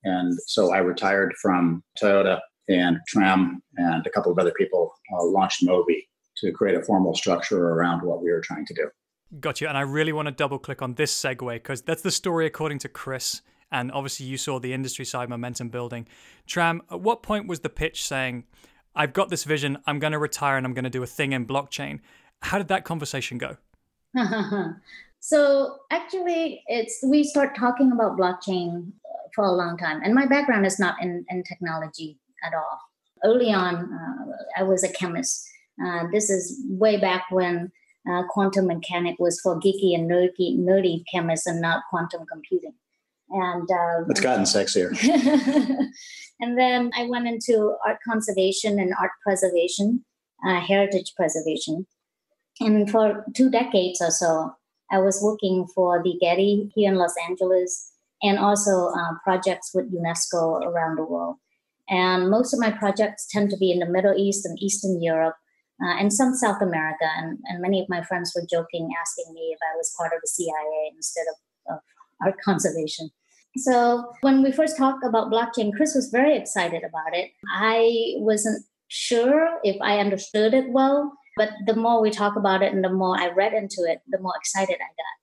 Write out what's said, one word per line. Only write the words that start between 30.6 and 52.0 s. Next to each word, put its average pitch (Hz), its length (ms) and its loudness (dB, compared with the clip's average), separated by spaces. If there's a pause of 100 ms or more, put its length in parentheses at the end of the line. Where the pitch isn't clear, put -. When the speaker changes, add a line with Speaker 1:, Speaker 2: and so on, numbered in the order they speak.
Speaker 3:
is 190 120 0
not 180 220 0
in, 175 300 -6
in 180 140 -4
technology 160 760 -8 (240)
at 160 100 -6
all. 156 260 -4 (460)
Early 233 260 4
on, 180 400 0
uh, - 420 -10 (220)
I 185 100 0
was 185 200 4
a 175 80 -2
chemist. - 560 -4 (340)
Uh, 170 300 -2
this 208 160 0
is 190 400 -4
way 202 300 2
back 185 320 0
when, 180 420 0 (340)
uh, 180 220 0
quantum 196 380 2
mechanic 175 520 -2
was 175 220 0
for 170 180 0
geeky 196 360 2
and 165 160 0
nerdy, 180 480 2
nerdy 180 520 2
chemists 165 360 -2
and 170 120 -2
not 165 300 0
quantum 170 420 -6
computing. 160 440 -6 (560)
And, 180 400 -2
uh, 170 400 2
Speaker 1:
It's - 100 2
gotten 123 240 2
sexier. 95 480 2
Speaker 3:
<laughs> 269 960 2 (520)
And 240 180 -2
then 247 360 2
I 240 120 -4
went 240 200 -2
into 226 500 2 (100)
art 214 200 0
conservation 202 720 0
and 185 220 0
art 190 120 0 (100)
preservation, 190 840 2 (420)
uh, 180 140 2
heritage 196 560 2
preservation. 160 720 -2 (720)